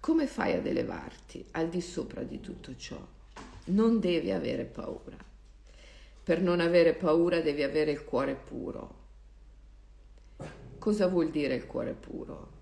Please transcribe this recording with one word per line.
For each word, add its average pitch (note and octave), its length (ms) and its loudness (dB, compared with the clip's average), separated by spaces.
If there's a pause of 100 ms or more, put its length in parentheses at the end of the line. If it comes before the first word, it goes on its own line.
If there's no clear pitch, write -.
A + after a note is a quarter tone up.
Come D#4+ 220 4
fai - 260 0
ad - 140 0
elevarti - 760 -6 (100)
al E3 140 0
di F3 140 -2
sopra - 400 -8
di - 180 -10
tutto - 360 -14
ciò? - 280 -14 (640)
Non A3 300 6
devi E3+ 300 2
avere - 360 -2
paura. - 520 -10 (1040)
Per E3+ 200 2
non F3 160 4
avere E3+ 340 8
paura E3+ 480 4
devi D3 220 2
avere D3+ 260 2
il C#3+ 140 -4
cuore C3+ 320 0
puro. - 600 -12 (1800)
Cosa G#3 300 2
vuol E3+ 240 2
dire C#3+ 240 0
il A#2 100 -6
cuore - 280 -6
puro? - 580 -12 (100)